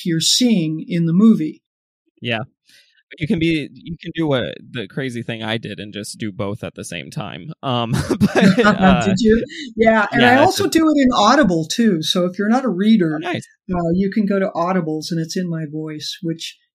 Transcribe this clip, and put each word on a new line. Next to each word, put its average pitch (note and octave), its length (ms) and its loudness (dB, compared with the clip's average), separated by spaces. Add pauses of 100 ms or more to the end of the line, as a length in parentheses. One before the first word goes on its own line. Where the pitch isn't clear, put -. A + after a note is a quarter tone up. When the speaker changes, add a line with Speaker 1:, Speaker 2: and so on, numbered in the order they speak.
Speaker 1:
you're E3 160 0
seeing D#3+ 680 0
in E3+ 180 0
the E3 80 0
movie. F#3 480 4 (600)
Speaker 2:
Yeah. A#2 180 -2 (800)
You D3+ 80 -6
can F3 120 0
be, D#3+ 320 0
you D#3 300 -14
can F3 140 -14
do D#3+ 120 -2
what C3 160 0 (280)
the A2+ 180 -8
crazy B2 320 -8
thing A2+ 220 -8
I A2 140 -2
did G#2 220 -10
and G#2 140 -12
just G#2 240 -10
do A2 160 -6
both G2+ 300 -8
at F#2 120 -10
the - 80 -12
same D#2+ 280 -12
time. F2 400 -12 (120)
Um, A#2+ 280 -2
<laughs> - 280 -2
but, G3 400 4
Speaker 1:
<laughs> A3+ 60 6
Speaker 2:
uh, F#3+ 400 4
Speaker 1:
Did F#3+ 140 0
you? A3+ 260 4 (320)
Yeah. A3 340 2
And A#3 100 2
Speaker 2:
yeah, B3 100 6
Speaker 1:
I B3 60 6
Speaker 2:
that's D4 100 6
Speaker 1:
also F#4+ 180 0
Speaker 2:
it. D4+ 80 -2
Speaker 1:
do D#4+ 160 4
it D4 120 4
in C4 140 4
Audible G#3 520 4
too. G3+ 340 2
So F3 240 0
if F#3 140 -6
you're G3+ 100 0
not C4 160 2
a B3 40 -2
reader, F#3 460 4
Speaker 2:
Oh, D3+ 40 -6
nice. - 260 -6 (260)
Speaker 1:
uh, E3+ 220 -2
you G3 180 0
can G#3 140 0
go G3 140 0
to F#3+ 160 0
Audibles E3 560 -2
and E3 100 -2
it's D#3+ 160 -6
in F#3 120 -4
my D#3+ 220 -6
voice, D#3 520 -10
which E3 340 -8 (180)